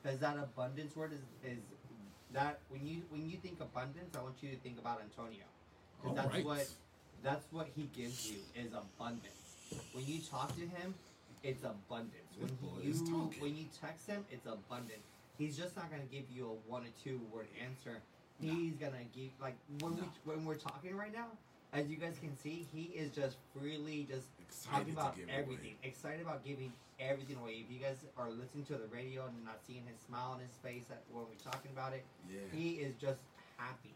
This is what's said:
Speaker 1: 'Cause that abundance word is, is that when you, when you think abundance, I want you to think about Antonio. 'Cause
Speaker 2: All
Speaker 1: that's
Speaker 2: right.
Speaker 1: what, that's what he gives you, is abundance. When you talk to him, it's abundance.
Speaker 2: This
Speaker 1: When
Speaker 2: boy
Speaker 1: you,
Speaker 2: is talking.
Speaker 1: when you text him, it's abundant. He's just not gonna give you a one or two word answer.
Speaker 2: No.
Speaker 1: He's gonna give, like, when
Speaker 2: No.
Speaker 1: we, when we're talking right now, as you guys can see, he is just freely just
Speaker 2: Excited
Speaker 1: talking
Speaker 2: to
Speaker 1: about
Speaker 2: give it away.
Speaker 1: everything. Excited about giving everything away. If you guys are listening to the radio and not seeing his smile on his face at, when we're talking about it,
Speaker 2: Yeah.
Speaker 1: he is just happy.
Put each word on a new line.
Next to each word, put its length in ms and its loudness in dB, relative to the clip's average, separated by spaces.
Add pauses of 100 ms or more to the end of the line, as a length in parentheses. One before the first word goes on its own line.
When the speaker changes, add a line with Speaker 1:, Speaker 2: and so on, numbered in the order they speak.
Speaker 1:
'Cause 160 4
that 180 8
abundance 580 2
word 180 0
is, 60 -4 (240)
is 160 0 (720)
that 260 6 (100)
when 180 -2
you, 220 2
when 200 0
you 80 -2
think 220 -4
abundance, 580 -2
I 60 0
want 180 -2
you 80 -2
to 80 -2
think 220 -6
about 220 2
Antonio. 420 -6 (580)
'Cause 80 2
Speaker 2:
All 60 4
Speaker 1:
that's 180 6
Speaker 2:
right. 120 6
Speaker 1:
what, 220 6 (540)
that's 300 6
what 240 2
he 80 2 (120)
gives 360 0
you, 80 -2 (160)
is 180 -2
abundance. 840 -4 (360)
When 140 0
you 120 4
talk 360 2
to 60 0
him, 340 0 (480)
it's 200 4
abundance. 520 -2 (240)
Speaker 2:
This 100 4
Speaker 1:
When 60 2 (160)
Speaker 2:
boy 100 -2
Speaker 1:
you, 100 6
Speaker 2:
is 100 8
talking. 400 6
Speaker 1:
when 140 4
you 100 -2 (140)
text 280 -4
him, 240 2
it's 160 -6
abundant. 540 -4 (360)
He's 180 4
just 200 0
not 160 -2
gonna 200 0
give 120 -2 (100)
you 160 0
a 220 -4
one 120 2
or 60 -6 (140)
two 160 2 (120)
word 160 -2 (160)
answer. 380 -4 (380)
Speaker 2:
No. 120 4
Speaker 1:
He's 260 6
gonna 260 0 (100)
give, 160 -2 (100)
like, 160 0 (260)
when 160 4
Speaker 2:
No. 40 2 (240)
Speaker 1:
we, 80 2
when 120 2
we're 100 4
talking 400 -4
right 180 -2
now, 140 -2 (460)
as 140 4
you 100 0
guys 220 0
can 200 -2
see, 340 -2
he 100 0 (120)
is 160 2
just 260 4 (180)
freely 540 0
just 180 -2 (120)
Speaker 2:
Excited 320 -6
Speaker 1:
talking 240 6
Speaker 2:
to 40 0
Speaker 1:
about 160 4
Speaker 2:
give 140 -4
it 20 0
away. 100 4
Speaker 1:
everything. 420 -2
Excited 380 -2
about 220 0
giving 300 -2 (260)
everything 380 4
away. 280 -2
If 60 -8
you 80 -4
guys 240 0 (140)
are 140 2
listening 340 -4
to 80 0
the 140 0
radio 400 -2
and 180 -6
not 200 -6
seeing 200 -6
his 160 -8
smile 300 0
on 80 -2
his 140 -6 (100)
face 280 -2
at, 200 -8
when 140 -2
we're 260 -6
talking 200 -4
about 220 0
it, 100 -2 (260)
Speaker 2:
Yeah. 100 -4 (120)
Speaker 1:
he 200 4 (100)
is 140 0
just 240 4 (380)
happy. 380 -6